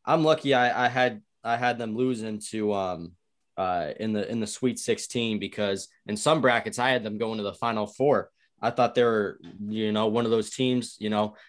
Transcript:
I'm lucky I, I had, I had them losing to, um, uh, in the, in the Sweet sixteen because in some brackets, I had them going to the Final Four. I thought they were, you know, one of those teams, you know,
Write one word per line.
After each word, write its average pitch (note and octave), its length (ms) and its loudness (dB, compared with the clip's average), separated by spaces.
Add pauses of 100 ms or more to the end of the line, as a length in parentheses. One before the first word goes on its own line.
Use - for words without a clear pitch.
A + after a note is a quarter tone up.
I'm D#3 180 2
lucky D3+ 300 4
I, B2 320 2
I B2 40 4
had, B2 320 0 (220)
I A#2 120 0
had A#2+ 240 0
them A2 160 -4
losing A2 440 -2 (120)
to, G#2+ 220 0
um, F2 400 -4 (420)
uh, F2+ 360 -2 (100)
in A2 100 -2
the, G#2 180 -2
in A#2 120 -4
the G#2 60 -4
Sweet A#2+ 320 -2
sixteen A2+ 600 -2
because G2 480 -4 (200)
in G#2 100 -4
some D#3 240 2
brackets, A#2 360 2
I B2 120 2
had B2 160 0
them G#2 120 -6
going A2 200 -2
to G#2 60 -4
the G2+ 100 -4
Final A2 340 -2
Four. B2+ 440 2 (300)
I A#2 100 0
thought A#2+ 240 2
they B2 80 6
were, G#2+ 360 2 (260)
you G#2+ 280 -2
know, G#2+ 140 2
one A#2 180 2
of A2 60 2
those A2+ 180 2
teams, B2+ 500 -2
you G#2+ 100 -4
know, G#2+ 280 0 (120)